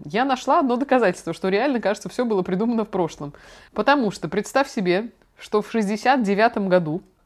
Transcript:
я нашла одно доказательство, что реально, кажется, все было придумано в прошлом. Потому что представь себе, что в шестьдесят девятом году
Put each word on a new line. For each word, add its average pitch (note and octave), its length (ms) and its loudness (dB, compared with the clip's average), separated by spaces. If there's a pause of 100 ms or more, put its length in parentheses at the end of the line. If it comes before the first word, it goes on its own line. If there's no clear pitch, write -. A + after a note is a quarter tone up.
я F#3 180 -2
нашла C4+ 360 0
одно B3 180 0
доказательство, A3+ 560 0
что - 160 -4
реально, A#3 320 0
кажется, G3 260 -2
все - 160 -4
было G#3+ 200 0
придумано G#3+ 420 0
в - 20 -20
прошлом. D3+ 460 -4 (400)
Потому B3 380 2
что - 180 -8
представь G#3 400 -2
себе, G3 400 0 (280)
что - 240 -2
в - 80 -12
шестьдесят A3+ 540 2
девятом G3+ 460 2
году F3 320 2 (240)